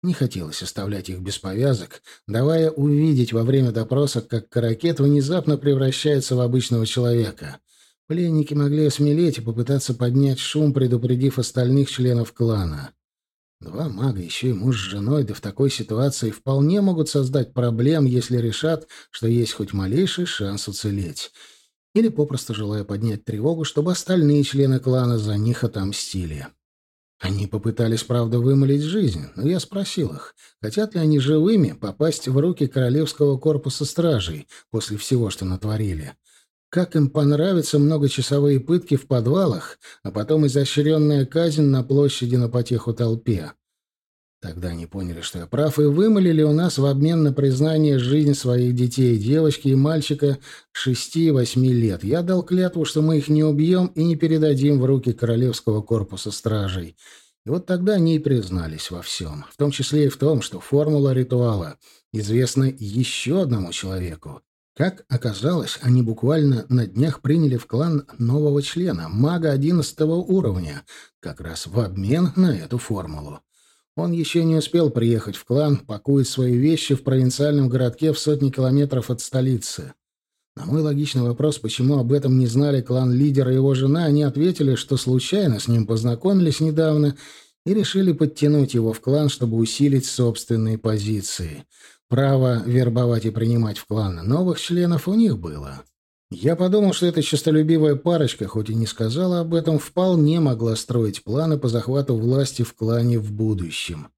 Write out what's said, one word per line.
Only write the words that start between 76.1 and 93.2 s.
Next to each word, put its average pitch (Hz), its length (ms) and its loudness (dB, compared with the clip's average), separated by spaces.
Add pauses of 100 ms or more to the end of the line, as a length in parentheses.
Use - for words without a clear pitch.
свои 123 300 0
вещи 147 380 2
в 131 80 -6
провинциальном 135 640 2
городке 131 440 0
в 151 60 -2
сотни 139 320 0
километров 135 600 0
от 120 100 -4
столицы. 131 720 -4 (640)
На 139 80 -14
мой 160 160 0
логичный 143 420 -2
вопрос, 127 360 0
почему 127 400 0
об 123 140 0
этом 139 260 4
не 127 80 4
знали 139 340 2
клан-лидер 127 720 2
и 131 40 2
его 135 200 4
жена, 139 300 2
они 147 180 4
ответили, 143 520 2
что - 220 -2
случайно 127 640 0
с - 80 -6
ним 117 180 2
познакомились 131 720 0
недавно 151 560 2 (500)
и 185 80 0
решили 190 380 0
подтянуть 147 640 2
его 113 180 2
в 113 80 -8
клан, 143 280 2
чтобы 113 300 -2
усилить 131 480 2
собственные 113 720 -2
позиции. 101 880 -4 (420)
Право 131 560 2
вербовать 120 600 2